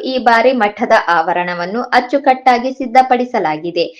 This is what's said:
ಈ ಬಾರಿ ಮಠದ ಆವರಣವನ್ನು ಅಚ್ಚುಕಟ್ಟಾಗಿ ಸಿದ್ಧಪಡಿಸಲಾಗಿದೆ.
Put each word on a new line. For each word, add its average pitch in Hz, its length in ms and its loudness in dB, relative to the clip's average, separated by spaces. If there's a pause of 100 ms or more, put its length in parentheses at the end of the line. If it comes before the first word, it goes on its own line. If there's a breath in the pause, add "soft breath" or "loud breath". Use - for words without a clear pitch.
(100)
ಈ 262 80 -6
ಬಾರಿ 233 340 4
ಮಠದ 220 440 0 (120)
ಆವರಣವನ್ನು 175 720 -2 (120)
ಅಚ್ಚುಕಟ್ಟಾಗಿ 254 800 2
ಸಿದ್ಧಪಡಿಸಲಾಗಿದೆ. 226 1120 0 (140 loud breath)